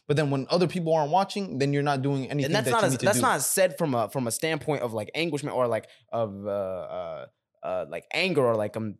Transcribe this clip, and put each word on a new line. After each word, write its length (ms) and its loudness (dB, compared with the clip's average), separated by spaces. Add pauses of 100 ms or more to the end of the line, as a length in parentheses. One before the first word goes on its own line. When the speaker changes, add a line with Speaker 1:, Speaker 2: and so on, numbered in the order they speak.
Speaker 1:
But 100 2
then 140 2
when 200 0
other 180 4
people 260 0
aren't 160 2
watching, 480 0
then 140 2
you're 100 2
not 200 0
doing 280 -2
anything 140 0
Speaker 2:
And 100 0
that's 120 2
Speaker 1:
that 60 2
Speaker 2:
not 100 4
Speaker 1:
you 60 4
Speaker 2:
a, 20 2
Speaker 1:
need 100 0
to 60 -2
Speaker 2:
that's 120 4
Speaker 1:
do. 40 2
Speaker 2:
not 200 2
said 340 2
from 180 0
a, 160 2
from 180 -2
a 20 -4
standpoint 520 -2
of, 100 -2
like, 240 -4
anguishment 400 -2
or, 100 2
like, 220 -2 (240)
of, 340 -2
uh, 40 -4
uh, 760 -6 (380)
uh, 240 -4
like, 240 -10
anger 340 2
or, 80 4
like, 220 0
um, 240 -4